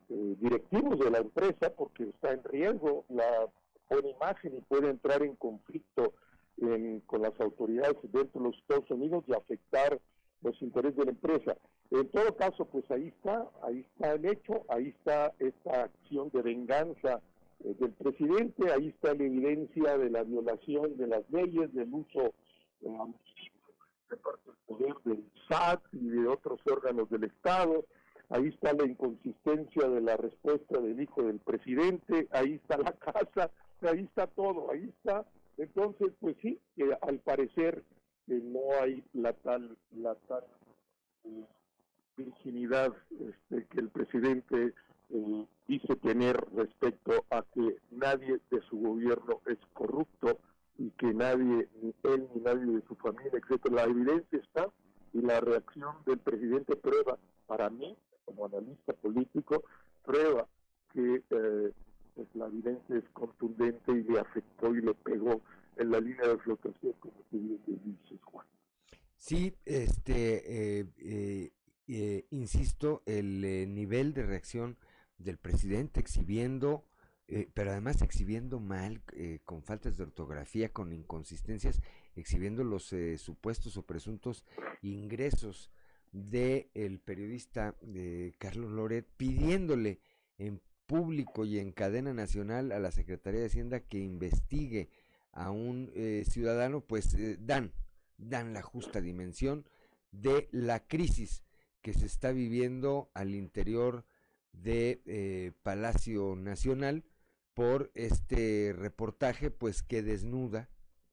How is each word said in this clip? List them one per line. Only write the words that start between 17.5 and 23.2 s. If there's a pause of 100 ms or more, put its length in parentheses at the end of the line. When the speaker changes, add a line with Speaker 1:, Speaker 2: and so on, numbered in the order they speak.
Speaker 1:
eh,
del
presidente,
ahí
está
la
evidencia
de
la
violación
de
las
leyes,
del
uso, (480)
eh, (1120)